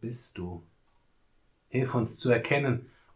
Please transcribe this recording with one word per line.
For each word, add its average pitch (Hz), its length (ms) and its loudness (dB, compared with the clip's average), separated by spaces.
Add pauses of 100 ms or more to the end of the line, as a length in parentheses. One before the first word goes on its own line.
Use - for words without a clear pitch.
bist - 380 -6
du?“ 87 240 -8 (1040)
Hilf 123 260 0
uns 113 220 0
zu 127 140 2
erkennen 127 600 2 (260)